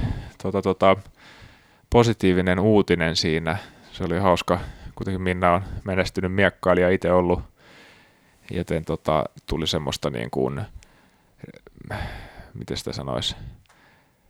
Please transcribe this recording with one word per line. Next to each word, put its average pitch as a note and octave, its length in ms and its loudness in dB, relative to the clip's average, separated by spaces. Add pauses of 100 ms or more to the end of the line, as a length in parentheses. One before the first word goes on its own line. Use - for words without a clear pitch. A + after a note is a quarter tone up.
(440)
tota, G2 180 -2
tota, F#2+ 360 4 (920)
positiivinen F#2 680 4
uutinen F#2 560 4
siinä. D#2+ 420 0 (340)
Se - 120 -10
oli F2 160 -2
hauska. F2+ 400 2 (360)
Kuitenkin F#2 260 -6
Minna F2+ 320 2
on F2 80 2 (220)
menestynyt F#2 500 -2
miekkailija, F2+ 560 4
itse F#2 220 0
ollut, F2 300 4 (1080)
joten E2 340 -4
tota, D#2 380 0 (220)
tuli D#2 220 -4
semmoista D2+ 420 -4
niin A#1 220 -6
kuin, C2+ 300 -2 (1900)
miten A#1+ 240 -8
sitä - 160 -8
sanois, C2 420 -4 (960)